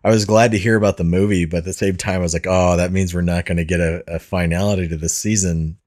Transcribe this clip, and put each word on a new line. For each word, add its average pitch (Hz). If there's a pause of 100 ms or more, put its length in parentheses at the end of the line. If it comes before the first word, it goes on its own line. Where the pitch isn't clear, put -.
I 101
was 110
glad 110
to 110
hear 113
about 101
the 85
movie, 92
but 85
at 80
the 92
same 98
time, 92
I -
was 82
like, 85
"Oh, 90
that 90
means 92
we're 87
not 87
gonna 85
get 87
a, 85
a 85
finality 90
to 82
this 82
season, 85